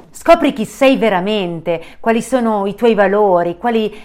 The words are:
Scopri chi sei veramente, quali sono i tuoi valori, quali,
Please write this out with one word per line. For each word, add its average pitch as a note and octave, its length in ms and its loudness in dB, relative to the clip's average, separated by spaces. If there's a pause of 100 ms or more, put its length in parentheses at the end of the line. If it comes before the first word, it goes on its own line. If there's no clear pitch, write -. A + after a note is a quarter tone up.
(100)
Scopri A3+ 440 2
chi G#3+ 100 -6
sei C4 320 0
veramente, F3+ 840 -2 (180)
quali A3+ 220 -2
sono A3+ 420 -2
i G3+ 100 -6
tuoi A3+ 200 2
valori, F#3+ 640 2
quali, A3+ 360 -2 (100)